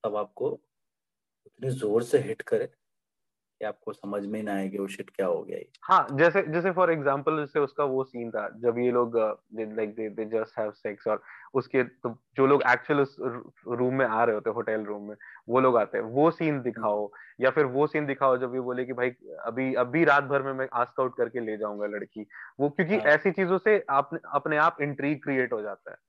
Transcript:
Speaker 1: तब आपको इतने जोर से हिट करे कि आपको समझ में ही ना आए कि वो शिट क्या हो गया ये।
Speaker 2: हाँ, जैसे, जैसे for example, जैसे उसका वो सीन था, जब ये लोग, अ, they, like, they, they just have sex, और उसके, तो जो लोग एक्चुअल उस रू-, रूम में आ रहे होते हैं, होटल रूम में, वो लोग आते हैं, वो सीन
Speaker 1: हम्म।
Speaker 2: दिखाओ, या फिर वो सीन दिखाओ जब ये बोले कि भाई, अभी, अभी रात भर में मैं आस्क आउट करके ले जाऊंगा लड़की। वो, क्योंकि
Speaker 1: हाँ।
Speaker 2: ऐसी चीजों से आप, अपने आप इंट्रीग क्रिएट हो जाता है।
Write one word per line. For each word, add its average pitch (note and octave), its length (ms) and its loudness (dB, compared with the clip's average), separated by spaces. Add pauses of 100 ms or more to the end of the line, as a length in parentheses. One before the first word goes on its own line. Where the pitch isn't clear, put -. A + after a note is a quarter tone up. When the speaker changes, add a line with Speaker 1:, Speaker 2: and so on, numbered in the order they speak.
Speaker 1:
तब G#2 120 -4
आपको G#2+ 460 -4 (840)
इतने - 260 -8
जोर A#2 320 0
से C3+ 140 2
हिट - 240 0
करे - 260 0
कि - 960 -20
आपको G#2 280 -10
समझ G2+ 320 -6
में G#2+ 140 -6
ही G#2+ 60 -6
ना G2+ 80 -4
आए F#2+ 160 -2
कि G2+ 80 -8
वो G2 100 -2
शिट F#2+ 220 -10
क्या F#2+ 180 -2
हो F2 160 -2
गया - 140 -10
ये। G1+ 120 -12 (140)
Speaker 2:
हाँ, F3 280 4
जैसे, E3 300 4
जैसे E3+ 300 -2
for F3 180 2
example, C#3+ 500 0
जैसे D3 200 -2
उसका D3 240 0
वो C3 200 0
सीन A#2+ 280 -8
था, G#2+ 180 -4
जब A#2 280 0
ये B2 140 2
लोग, A#2+ 240 2
अ, G#2+ 180 2
they, G#2+ 380 -8
like, G#2+ 280 -4
they, G#2+ 160 -6
they A2 140 -6
just A2 300 -2
have G#2+ 140 -2 (140)
sex, G#2 200 -6
और G#2+ 160 -2 (300)
उसके, B2+ 300 0
तो A#2+ 400 -8 (120)
जो C3+ 120 4
लोग C#3 200 6
एक्चुअल C#3 340 2
उस C3+ 180 -2
रू-, A#2+ 580 -8
रूम B2+ 180 0
में C3+ 100 4
आ A2+ 180 2
रहे A#2 120 4
होते G#2 140 -2
हैं, G#2+ 60 -4
होटल A2 260 -2
रूम G#2 280 -8
में, G#2+ 60 -12 (340)
वो B2 100 4
लोग B2+ 180 6
आते G#2 200 0
हैं, G#2+ 80 -2
वो C#3 260 4
सीन D#3+ 220 -2
Speaker 1:
हम्म। C3+ 100 -4
Speaker 2:
दिखाओ, G#2+ 480 -2 (300)
या B2+ 100 4
फिर D3 140 4
वो C3+ 220 2
सीन D3+ 180 -2
दिखाओ C3+ 320 2
जब B2 160 -4
ये C3 60 -2
बोले B2+ 260 -4
कि C3 80 -8
भाई, B2 160 0 (360)
अभी, C3 280 -2
अभी B2+ 300 2
रात C#3+ 200 6
भर C#3 180 0
में C3+ 120 -4
मैं C3 200 -4
आस्क A#2+ 260 -2
आउट B2+ 180 -2
करके A#2+ 220 -2
ले A2 180 -4
जाऊंगा G#2 280 -4
लड़की। G#2 420 -8 (320)
वो, C#3+ 100 2
क्योंकि F3 260 0
Speaker 1:
हाँ। G3 80 -2
Speaker 2:
ऐसी D3+ 280 4
चीजों F#3 260 0
से G3+ 320 2
आप, C#3+ 320 0 (120)
अपने D3+ 240 0
आप D#3+ 240 4
इंट्रीग C#3+ 420 -2
क्रिएट C3 300 0
हो A2 80 -4
जाता G2 300 -10
है। - 60 -16 (120)